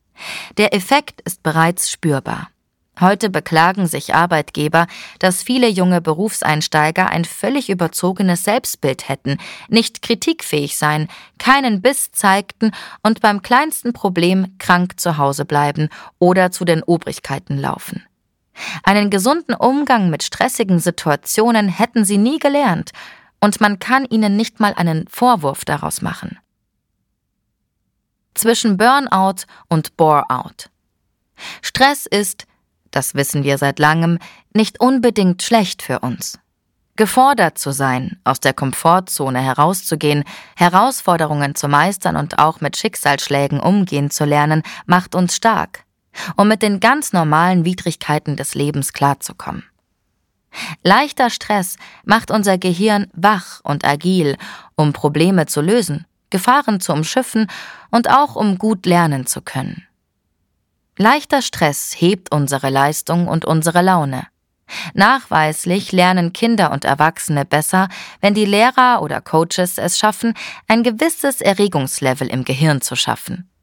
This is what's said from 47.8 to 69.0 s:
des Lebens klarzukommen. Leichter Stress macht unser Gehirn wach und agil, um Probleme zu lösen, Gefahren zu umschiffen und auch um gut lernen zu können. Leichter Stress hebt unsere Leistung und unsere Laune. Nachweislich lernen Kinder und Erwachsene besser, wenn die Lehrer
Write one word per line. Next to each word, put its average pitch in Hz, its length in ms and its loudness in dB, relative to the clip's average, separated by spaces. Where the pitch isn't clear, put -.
des - 180 -8
Lebens 143 400 -4
klarzukommen. - 720 -4
Leichter 247 480 0
Stress - 460 -4
macht 220 240 0
unser 196 300 2
Gehirn 185 540 0
wach 196 500 -2
und 147 220 -4
agil, 147 520 0
um 147 180 2
Probleme 156 540 2
zu - 140 -4
lösen, 170 440 -2
Gefahren 233 500 0
zu - 140 -4
umschiffen 214 540 -2
und 240 180 0
auch 285 280 2
um 196 240 -2
gut 214 260 -2
lernen 165 400 2
zu - 160 -6
können. - 460 -8
Leichter 269 460 2
Stress - 560 -2
hebt 185 340 0
unsere 139 380 0
Leistung 147 580 0
und 160 180 -2
unsere 160 360 2
Laune. 156 460 0
Nachweislich 185 1000 0
lernen 180 420 2
Kinder 208 380 2
und 139 140 -4
Erwachsene 147 600 0
besser, 185 440 0
wenn 202 140 2
die 214 100 2
Lehrer 240 560 4